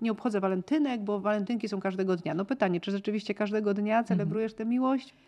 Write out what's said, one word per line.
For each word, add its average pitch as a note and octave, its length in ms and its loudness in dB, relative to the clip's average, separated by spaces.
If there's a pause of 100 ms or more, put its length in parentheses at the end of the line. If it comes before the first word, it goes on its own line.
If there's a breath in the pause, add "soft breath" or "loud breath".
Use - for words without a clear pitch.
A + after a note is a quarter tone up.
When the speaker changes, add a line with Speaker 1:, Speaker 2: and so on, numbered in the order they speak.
Speaker 1:
nie A3+ 100 0
obchodzę G#3+ 280 0
walentynek, G#3+ 640 0
bo G3+ 160 -2
walentynki G#3 500 0
są G3 100 -2
każdego F#3+ 360 0
dnia. E3 180 -4
No F#3+ 120 0
pytanie, G3 360 2
czy G3 100 -4
rzeczywiście G3+ 420 -2
każdego G#3 400 0
dnia G#3 260 2
Speaker 2:
Mhm. A#3 60 0
Speaker 1:
celebrujesz G#3+ 480 0
tę A3+ 120 -6
miłość? B3+ 480 2 (140 soft breath)